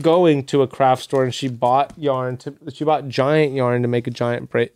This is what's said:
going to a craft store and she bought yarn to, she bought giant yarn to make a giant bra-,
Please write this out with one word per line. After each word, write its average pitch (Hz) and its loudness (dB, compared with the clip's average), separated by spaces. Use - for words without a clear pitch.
going 160 4
to 139 2
a 127 0
craft 131 0
store 135 -2
and 127 -2
she 139 -6
bought 127 0
yarn 127 -4
to, 143 -14
she - -10
bought 147 0
giant 151 0
yarn 123 0
to 120 0
make 120 -2
a 123 -4
giant 120 -4
bra-, 120 0